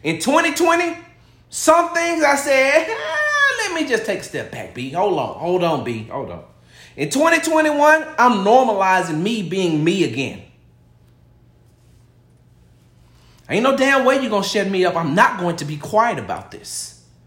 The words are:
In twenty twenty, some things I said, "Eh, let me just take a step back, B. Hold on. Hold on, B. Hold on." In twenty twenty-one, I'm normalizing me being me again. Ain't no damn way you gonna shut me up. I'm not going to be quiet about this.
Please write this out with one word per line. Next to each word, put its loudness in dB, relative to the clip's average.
In -4
twenty 0
twenty, 0
some 2
things -2
I 4
said, 2
"Eh, -4
let -4
me -4
just -2
take -4
a -14
step -10
back, -14
B. -10
Hold -2
on. -6
Hold -2
on, -2
B. -8
Hold -10
on." -14
In -6
twenty 2
twenty-one, 4
I'm 4
normalizing 2
me -2
being 0
me 2
again. -6
Ain't 0
no 2
damn 2
way 4
you -4
gonna 0
shut -2
me 0
up. 0
I'm -2
not 4
going -2
to -8
be -8
quiet 0
about -10
this. -14